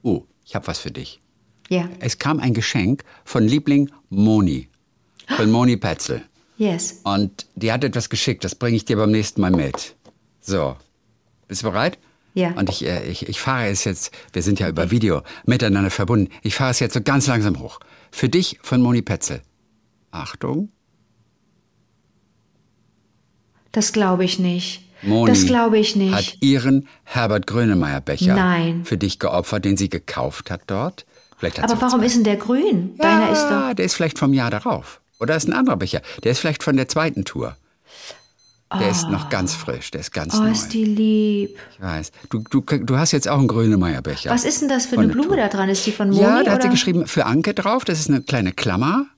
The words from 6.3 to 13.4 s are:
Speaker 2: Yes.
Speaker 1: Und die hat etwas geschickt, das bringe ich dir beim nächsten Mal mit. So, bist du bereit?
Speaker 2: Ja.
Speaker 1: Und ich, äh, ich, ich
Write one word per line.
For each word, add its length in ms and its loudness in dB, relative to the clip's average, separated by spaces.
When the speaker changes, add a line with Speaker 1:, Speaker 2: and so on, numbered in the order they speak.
Speaker 2:
Yes. 460 -2
Speaker 1:
Und 500 -2
die 180 -2
hat 120 -2
etwas 260 -4
geschickt, 340 -2
das 100 -6
bringe 220 0
ich 80 -2
dir 120 0
beim 140 2
nächsten 300 0
Mal 100 2
mit. 440 -2
So, 360 -2
bist 140 -8
du 80 -2
bereit? 280 -2
Speaker 2:
Ja. 160 0
Speaker 1:
Und 180 -2
ich, 160 -6
äh, 240 -6
ich, 200 -8
ich 120 -8